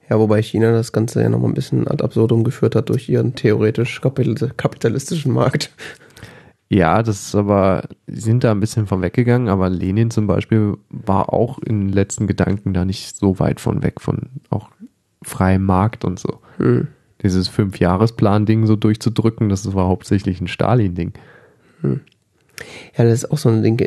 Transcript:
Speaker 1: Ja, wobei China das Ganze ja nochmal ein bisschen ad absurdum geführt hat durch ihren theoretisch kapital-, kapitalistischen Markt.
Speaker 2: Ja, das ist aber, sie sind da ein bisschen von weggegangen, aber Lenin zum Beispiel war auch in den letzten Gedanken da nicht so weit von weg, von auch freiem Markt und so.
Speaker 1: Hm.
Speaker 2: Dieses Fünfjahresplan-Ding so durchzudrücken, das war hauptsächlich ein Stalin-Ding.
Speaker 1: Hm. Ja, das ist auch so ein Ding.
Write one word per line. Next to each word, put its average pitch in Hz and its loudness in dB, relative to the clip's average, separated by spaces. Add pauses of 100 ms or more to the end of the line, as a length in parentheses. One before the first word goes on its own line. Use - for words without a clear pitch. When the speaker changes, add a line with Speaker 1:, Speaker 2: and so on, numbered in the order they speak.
Speaker 1:
Ja, 110 2
wobei 107 4
China 113 2
das 113 0
Ganze 113 0
ja 113 4
nochmal 117 0
ein - -2
bisschen 131 -2
ad - -2
absurdum 113 2
geführt 117 0
hat - -2
durch 120 -2
ihren 120 0
theoretisch 107 -2
kapital-, 123 -2
kapitalistischen 135 -4
Markt. 127 -2 (960)
Speaker 2:
Ja, 90 4
das 110 -2
ist - -6
aber, 98 2 (240)
sie - -10
sind 113 2
da 117 4
ein 104 0
bisschen 107 -2
von 95 -2
weggegangen, 120 0
aber 95 2
Lenin 95 0
zum 107 0
Beispiel 104 0 (140)
war - -2
auch 123 -2
in 101 -2
den 98 -2
letzten 101 0
Gedanken 95 -2
da 90 0
nicht - -6
so 98 2
weit - 0
von - -2
weg, - -4
von - -4 (260)
auch - -6 (560)
freiem 95 2
Markt 95 0
und 90 -4
so. - -8 (180)
Speaker 1:
Hm. 123 0 (360)
Speaker 2:
Dieses 92 2
Fünfjahresplan-Ding 104 2
so 107 4
durchzudrücken, 110 0
das 98 -2
war 95 2
hauptsächlich 92 0
ein 90 -4
Stalin-Ding. 90 0 (680)
Speaker 1:
Hm. 139 -2 (960)
Ja, 117 4
das 117 6 (100)
ist - -4
auch 151 -2
so 131 2
ein 110 2
Ding. 113 2